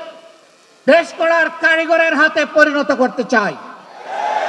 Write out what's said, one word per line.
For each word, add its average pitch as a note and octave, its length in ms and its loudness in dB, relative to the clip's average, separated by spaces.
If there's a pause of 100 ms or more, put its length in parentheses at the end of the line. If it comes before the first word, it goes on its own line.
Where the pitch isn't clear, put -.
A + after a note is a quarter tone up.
(880)
দেশ D#4 320 4
গড়ার E4 280 2 (140)
কারিগরের E4 560 0
হাতে D#4 380 2
পরিণত D4 380 2
করতে B3+ 320 -2
চাই। G3 320 0 (920)